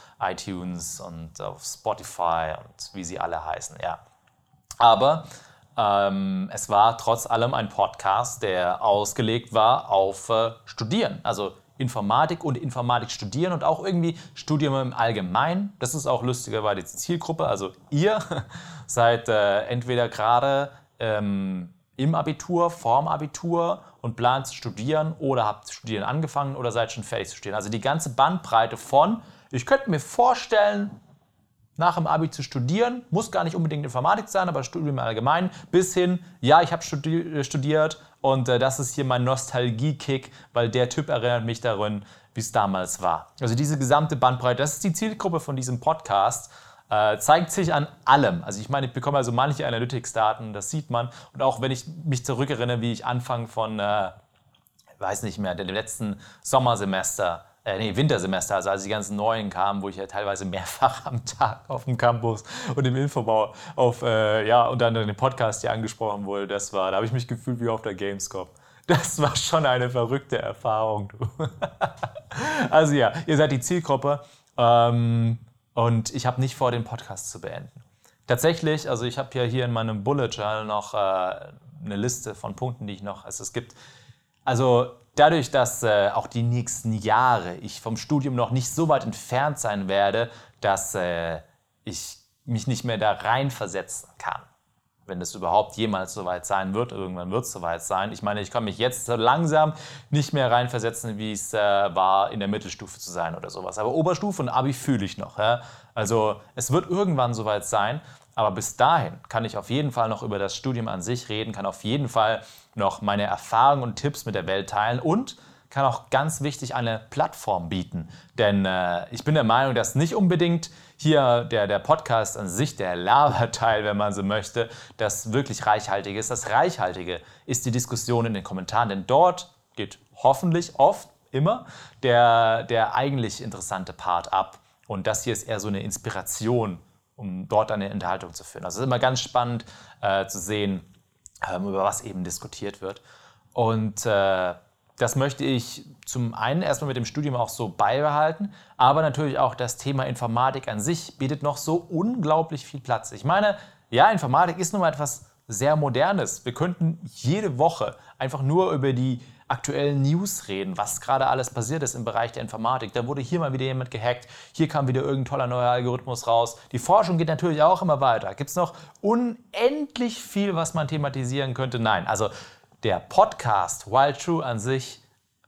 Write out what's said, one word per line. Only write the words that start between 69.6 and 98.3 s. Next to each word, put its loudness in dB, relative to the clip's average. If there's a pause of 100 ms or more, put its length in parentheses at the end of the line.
eine 2
verrückte -2
Erfahrung, -2
du. -6 (100)
<laughs> -4 (1200)
Also 6
ja, 4 (120)
ihr 4
seid 4
die 0
Zielgruppe, 0 (340)
ähm, 4 (360)
und 2
ich -2
habe 0
nicht -2
vor, 2
den -2
Podcast -12
zu -16
beenden. -12 (560)
Tatsächlich, 2
also -2
ich -4
habe -6
ja 0
hier 0
in -2
meinem -2
Bullet 2
Journal -4
noch, -4
äh, -2
eine -4
Liste -4
von -10
Punkten, -8
die -8
ich -14
noch, -10
also -12
es -12
gibt, -8 (720)
also 4 (240)
dadurch, 6
dass, 2
äh, 4
auch -2
die -2
nächsten -2
Jahre 2
ich -14
vom -6
Studium 0
noch 0
nicht 0
so 0
weit 4
entfernt -2
sein -2
werde, 4 (320)
dass, 0
äh, -2 (460)
ich -10 (260)
mich -2
nicht -2
mehr -2
da 4
reinversetzen -4 (100)
kann. -8 (640)
Wenn -8
es -8
überhaupt 0
jemals -2
soweit -6
sein -2
wird, -4
irgendwann -8
wird's -4
soweit -6
sein. -4
Ich -12
meine, -2